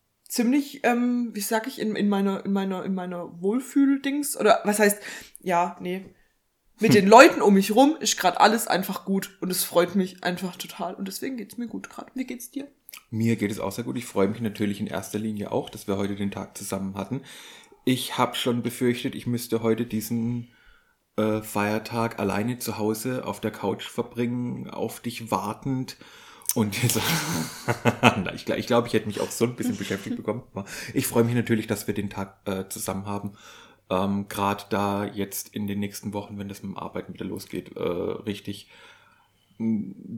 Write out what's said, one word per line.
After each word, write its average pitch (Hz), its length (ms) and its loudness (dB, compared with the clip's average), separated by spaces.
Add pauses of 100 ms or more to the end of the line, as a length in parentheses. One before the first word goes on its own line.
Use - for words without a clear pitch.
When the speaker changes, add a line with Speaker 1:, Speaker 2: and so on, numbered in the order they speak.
(280)
Speaker 1:
ziemlich, 262 560 0
ähm, 240 500 2
wie 208 60 -6
sag 220 260 -2
ich, 269 120 -8
in, 214 180 -2
in 208 120 2
meiner, 196 360 2
in 196 80 -2
meiner, 190 320 -2
in 190 100 -2
meiner 180 460 -6
Wohlfühl-Dings, 277 960 2
oder - 280 6
was 208 140 2
heißt, 202 220 4 (400)
ja, 180 400 0
nee. 185 240 -6 (720)
Mit 220 140 6
Speaker 2:
Hm. 208 100 10
Speaker 1:
den 190 60 4
Leuten 247 320 12
um 202 140 8
mich 196 200 4
rum 277 260 8
ist - 180 0
grad 180 200 2
alles 220 280 6
einfach 185 400 -2
gut 190 340 -2
und 180 100 -4
es 180 140 -2
freut 175 300 4
mich 185 300 -2
einfach 180 320 -4
total 180 380 -8
und 196 140 -6
deswegen 247 300 -8
geht's 202 180 -12
mir 240 120 -6
gut 196 200 -10
grad. - 260 -16
Wie 254 120 -6
geht's 247 240 -12
dir? 277 180 -10 (420)
Speaker 2:
Mir 113 260 2
geht 101 140 0
es 101 100 -6
auch 98 120 -4
sehr 120 120 -6
gut. 127 120 -6
Ich 120 80 -6
freue 98 240 2
mich 120 140 -6
natürlich 101 380 -2
in 104 60 -2
erster - 320 -6
Linie 107 340 -6
auch, - 180 -2
dass - 180 -10
wir 98 80 0
heute 101 200 -2
den 101 140 -2
Tag 98 280 -10
zusammen 98 360 -6
hatten. 101 280 -6 (600)
Ich - 340 0
hab 123 180 2
schon 120 260 0
befürchtet, 123 520 -2
ich - 120 -12
müsste 117 360 -2
heute 113 240 2
diesen, 120 600 -4 (680)
äh, 107 240 0
Feiertag 110 800 -2
alleine 104 400 0
zu 113 180 -6
Hause 110 480 -2
auf 98 160 -8
der 107 120 -4
Couch - 320 -4
verbringen, 123 840 -4
auf - 320 -6
dich 117 300 -10
wartend. 110 680 -2 (580)
Und 107 280 0
jetzt, 113 180 2 (540)
<laughs> - 480 -2
na, 104 320 4
ich - 100 -12
gl-, - 120 0
ich 107 100 -4
glaub, 117 200 4
ich - 60 -6
hätte 110 140 0
mich 104 140 -6
auch - 100 -2
so - 160 2
ein 127 100 -6
bisschen 107 220 -4
beschäftigt - 380 -4
bekommen. - 260 -4 (500)
Ich 135 140 0
freue 117 180 4
mich 117 100 2
natürlich, 113 320 2
dass 104 200 -2
wir 104 80 -2
den 101 160 -4
Tag, - 260 -8 (100)
äh, 95 220 -4
zusammen 98 380 -6
haben. 101 260 -6 (560)
Ähm, 98 400 0
grad 101 440 -2
da 101 320 0
jetzt 101 460 -6
in 104 180 -6
den 101 100 -4
nächsten 101 340 -6
Wochen, 101 260 -8
wenn 98 100 -8
das 98 160 -12
mit 98 80 -8
dem - 40 -14
Arbeiten - 380 -8
wieder 92 100 -10
losgeht, - 520 -10
äh, - 40 -8
richtig, 92 880 -6 (880)
m, 110 360 -2 (240)